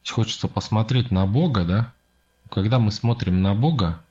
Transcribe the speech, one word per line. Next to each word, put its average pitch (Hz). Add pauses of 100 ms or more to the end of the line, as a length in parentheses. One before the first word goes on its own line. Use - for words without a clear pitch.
Хочется -
посмотреть 110
на 95
Бога, 113
да? 107 (600)
Когда 110
мы 107
смотрим 107
на 98
Бога, 110